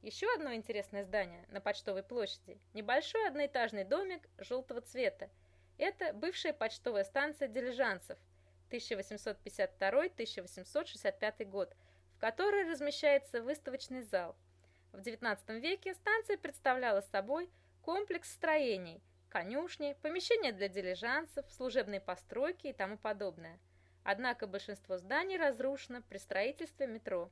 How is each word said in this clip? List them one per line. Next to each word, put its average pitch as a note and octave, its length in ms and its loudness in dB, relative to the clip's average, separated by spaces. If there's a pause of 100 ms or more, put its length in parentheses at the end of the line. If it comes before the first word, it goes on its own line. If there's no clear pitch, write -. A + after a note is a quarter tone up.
Еще F#4 340 0
одно C#4+ 180 -2
интересное G#3 480 -4
здание F#3 460 -2
на G3 120 -8
Почтовой G3 440 -2
площади, G#3 560 -4 (140)
небольшой B3+ 520 2
одноэтажный C4 560 0
домик E4+ 460 -2 (100)
желтого B3 440 -6
цвета. A#3 460 -2 (500)
Это F#4 360 0
бывшая D#4 400 0
почтовая A3 500 0
станция C#4+ 440 0
дилижансов, A#3+ 720 0 (520)
тысяча A3+ 260 -4
восемьсот G3+ 420 -6
пятьдесят F#3+ 340 -2
второй, B3+ 360 4
тысяча A3 320 -6
восемьсот F#3 480 -4
шестьдесят - 300 -2
пятый G#3+ 260 0
год, G3 320 -4 (380)
в - 40 -20
которой F4+ 520 2
размещается C#4+ 720 4
выставочный B3+ 580 -4
зал. F#3 360 -2 (560)
В F#3+ 100 -14
девятнадцатом A3 580 -4
веке F#4+ 320 -2
станция G#4 460 2
представляла B3+ 640 2
собой C4 480 -2 (320)
комплекс F#4 500 -2
строений — A3+ 680 2 (260)
конюшни, C#4+ 720 -2
помещения F4 520 2
для G3 160 0
дилижансов, G3 840 -2
служебные A3 480 0
постройки B3+ 680 -2
и E3+ 40 -6
тому G3+ 240 -2
подобное. F3+ 640 -4 (440)
Однако A#3 440 2
большинство G3 500 -6
зданий D4 400 2
разрушено C4+ 640 2
при - 160 -14
строительстве A#3+ 680 0
метро. G3 460 -2